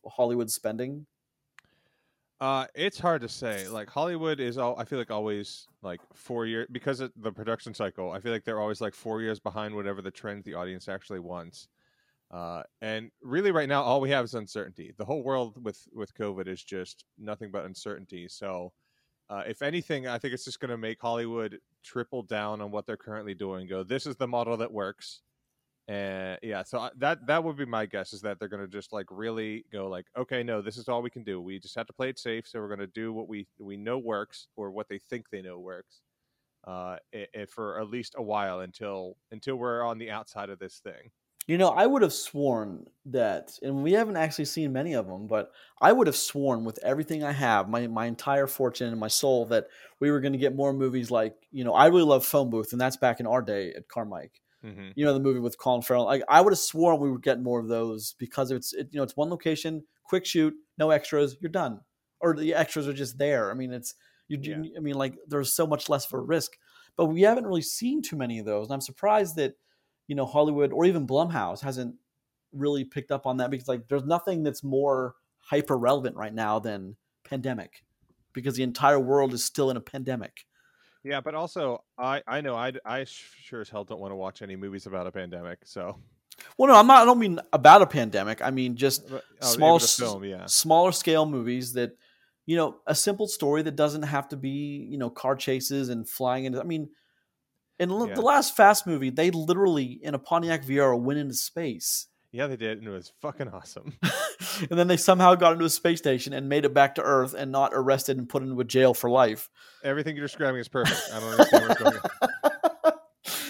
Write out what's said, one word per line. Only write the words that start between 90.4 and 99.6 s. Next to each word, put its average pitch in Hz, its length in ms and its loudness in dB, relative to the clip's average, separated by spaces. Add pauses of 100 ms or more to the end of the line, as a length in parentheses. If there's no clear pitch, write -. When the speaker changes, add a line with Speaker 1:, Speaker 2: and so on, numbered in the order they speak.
Speaker 1:
smaller 165 440 6
scale 160 340 2
movies 123 500 -4
that, 120 220 -2 (480)
you 165 120 0
know, 156 300 0
a 156 80 0
simple 202 340 0
story 151 340 0
that 151 140 -4
doesn't 151 260 0
have 143 260 -4
to 147 80 -10
be, 143 540 -8
you 143 80 -8
know, 120 120 -4
car 135 260 -2
chases 135 540 -2
and 117 180 -6
flying 131 360 -2
into, 127 160 -4
I - 40 -8
mean, 156 260 -6 (880)
in 180 120 0
l-, 220 180 -2
Speaker 2:
Yeah. - 60 -8
Speaker 1:
the 240 80 0
last 277 340 4
Fast 208 280 8
movie, 139 260 -2
they 160 200 2
literally, 165 720 2